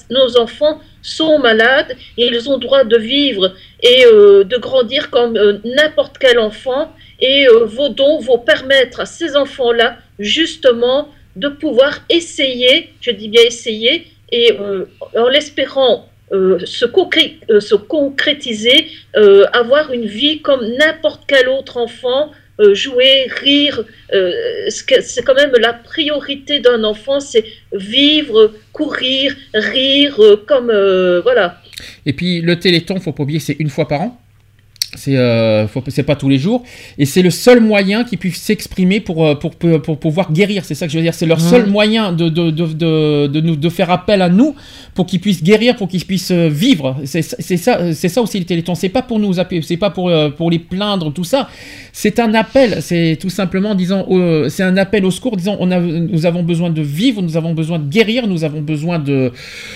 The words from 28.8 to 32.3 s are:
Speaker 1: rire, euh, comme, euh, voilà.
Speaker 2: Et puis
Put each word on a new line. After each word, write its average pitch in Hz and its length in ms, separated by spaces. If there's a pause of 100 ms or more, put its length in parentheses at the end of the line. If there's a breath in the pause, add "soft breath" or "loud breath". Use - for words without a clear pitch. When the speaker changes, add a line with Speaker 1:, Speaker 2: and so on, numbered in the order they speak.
Speaker 1:
rire, 269 640
euh, 208 280
comme, 247 220
euh, 185 520
voilà. 208 380 (460 loud breath)
Speaker 2:
Et 147 80
puis 175 280